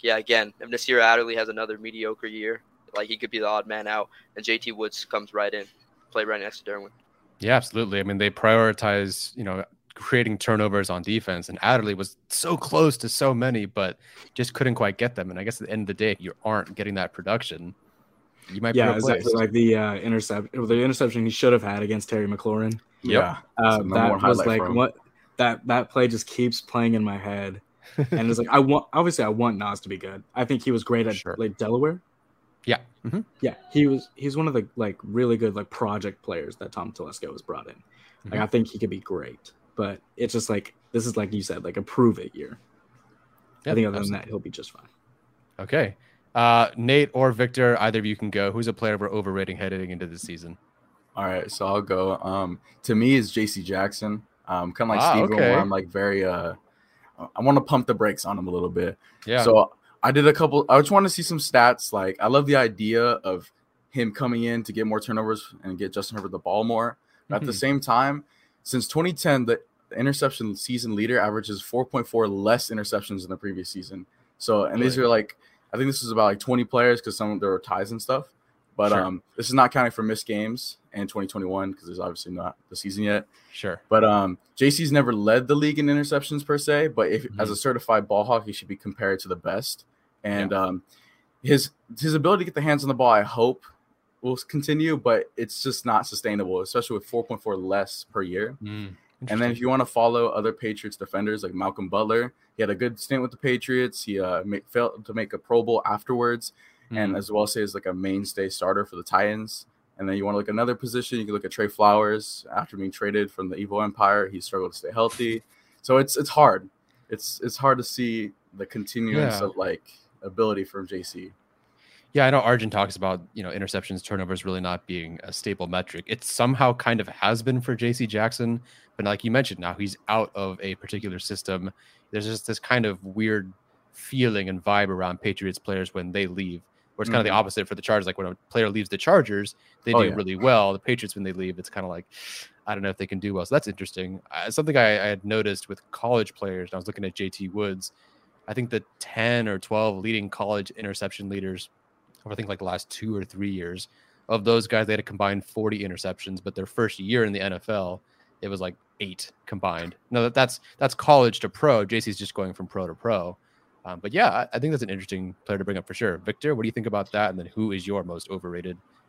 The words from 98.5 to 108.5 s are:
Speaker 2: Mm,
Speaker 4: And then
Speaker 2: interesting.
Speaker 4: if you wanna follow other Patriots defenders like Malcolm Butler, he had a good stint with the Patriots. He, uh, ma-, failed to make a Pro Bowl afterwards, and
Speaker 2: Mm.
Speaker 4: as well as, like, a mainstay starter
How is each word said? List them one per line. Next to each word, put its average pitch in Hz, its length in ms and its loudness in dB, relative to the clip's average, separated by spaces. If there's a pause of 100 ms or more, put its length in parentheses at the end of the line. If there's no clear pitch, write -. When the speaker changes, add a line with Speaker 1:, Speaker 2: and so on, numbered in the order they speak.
Speaker 2:
Mm, 107 60 -12
Speaker 4:
And 104 300 -12 (240)
then - 0 -
Speaker 2:
interesting. 120 300 0
Speaker 4:
if 117 80 -6
you 123 100 0
wanna 131 160 2
follow 117 420 4
other 107 240 -2
Patriots 107 460 -8
defenders 104 440 -4
like 92 120 -8
Malcolm 95 340 -4
Butler, 110 460 0 (240)
he 110 60 0
had 101 60 2
a 104 60 0
good 120 240 -2
stint 135 220 -2
with 127 100 -4
the - 60 -20
Patriots. 127 640 0
He, 101 160 -4
uh, 90 240 0
ma-, 101 140 -4 (100)
failed 120 380 -2
to 113 80 -12
make 107 180 -6
a 101 60 -8
Pro 117 260 2
Bowl 113 220 2
afterwards, 120 680 0 (400)
and 104 220 0
Speaker 2:
Mm. 92 40 -2
Speaker 4:
as 101 140 -6
well 104 120 2
as, 104 300 -2
like, 98 120 -8
a 92 80 -2
mainstay 95 560 -4
starter 95 340 0